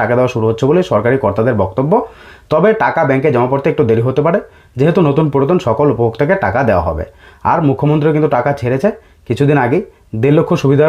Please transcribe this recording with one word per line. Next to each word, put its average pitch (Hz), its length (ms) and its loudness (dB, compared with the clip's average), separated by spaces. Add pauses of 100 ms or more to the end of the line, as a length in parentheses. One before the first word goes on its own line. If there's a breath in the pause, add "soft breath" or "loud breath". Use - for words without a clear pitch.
টাকা 117 180 0
দেওয়া 127 160 2
শুরু 110 140 -2
হচ্ছে 113 220 -2
বলে 170 100 4 (100)
সরকারি 117 340 2
কর্তাদের 113 380 0
বক্তব্য। 135 300 -2 (600 loud breath)
তবে 165 160 2 (160)
টাকা 131 240 0
ব্যাংকে 135 260 0
জমা 123 180 0
পড়তে 139 200 -2
একটু 151 180 0
দেরি 113 180 2
হতে 147 180 -2
পারে, 175 120 0 (400 soft breath)
যেহেতু 160 300 2
নতুন 147 240 0
পুরাতন 139 340 0
সকল 123 280 0
উপভোক্তাকে 117 400 -2 (100)
টাকা 104 240 0
দেওয়া 90 200 2
হবে। 80 160 -4 (460 soft breath)
আর - 80 2 (100)
মুখ্যমন্ত্রী 147 480 0
কিন্তু 151 200 0
টাকা 123 140 -2 (100)
ছেড়েছে 131 280 -2 (400 soft breath)
কিছুদিন 143 360 2
আগেই, 143 180 0 (400 soft breath)
দেড় 147 160 2
লক্ষ 160 120 0 (120)
সুবিধা 143 260 4